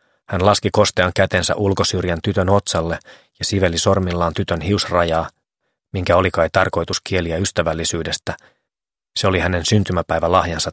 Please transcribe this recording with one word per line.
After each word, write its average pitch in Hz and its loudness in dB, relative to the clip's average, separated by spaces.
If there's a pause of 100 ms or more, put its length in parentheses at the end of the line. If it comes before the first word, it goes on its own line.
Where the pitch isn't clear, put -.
(280)
Hän 92 0
laski 101 2
kostean 92 2
kätensä 92 0
ulkosyrjän 90 -2
tytön 95 0
otsalle 85 0 (400)
ja - -10
siveli 90 0
sormillaan 87 0
tytön 87 -2
hiusrajaa, 87 0 (600)
minkä 90 2
oli 92 4
kai 80 0
tarkoitus 92 0
kieliä 82 -4
ystävällisyydestä. 82 -4 (800)
Se - 0
oli 92 2
hänen 87 -2
syntymäpäivälahjansa 85 0